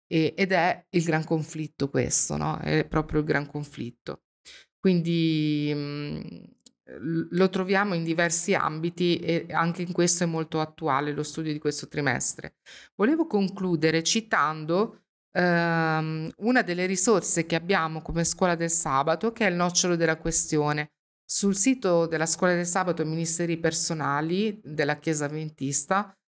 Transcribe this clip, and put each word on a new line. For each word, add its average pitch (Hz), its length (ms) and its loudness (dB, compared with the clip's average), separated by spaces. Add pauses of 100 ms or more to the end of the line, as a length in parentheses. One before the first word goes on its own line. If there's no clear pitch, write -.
e, 160 300 2
ed 190 140 2
è 175 400 2
il 175 120 2
gran 160 200 0
conflitto 156 680 -4
questo, - 480 0
no? 151 220 -2
È 156 260 0
proprio 156 340 0
il 151 60 0
gran 147 220 0
conflitto. - 760 -10 (560)
Quindi, 160 960 2
mm, 147 460 -6 (800)
l-, 165 320 -2
lo 185 180 4
troviamo 190 440 0
in 165 100 -2
diversi 165 500 2
ambiti 170 680 0
e 165 300 -2
anche 165 320 -2
in 175 100 -6
questo 175 320 2
è 170 40 2
molto 160 340 -2
attuale 147 500 -2
lo 147 120 -2
studio 156 280 -6
di 151 80 -6
questo 147 280 -4
trimestre. - 680 -2 (400)
Volevo 311 320 2
concludere 175 760 0
citando, 165 1000 0 (300)
ehm, 165 1040 2
una 240 240 2
delle 175 240 -2
risorse 185 600 2
che 165 100 -2
abbiamo 165 460 0
come 165 220 -2
Scuola 175 320 2
del 165 160 0
Sabato, 160 600 2
che 226 140 0
è 196 40 4
il 175 60 0
nocciolo 175 400 2
della 160 220 2
questione. 151 760 0 (360)
Sul 196 280 2
sito 190 480 2
della 160 200 -2
Scuola 180 280 2
del 175 120 0
Sabato 175 360 0
e 156 40 -2
Ministeri 165 520 -2
Personali 165 1040 -2
della 147 340 -2
Chiesa 151 280 -2
Adventista, 156 920 -4 (180)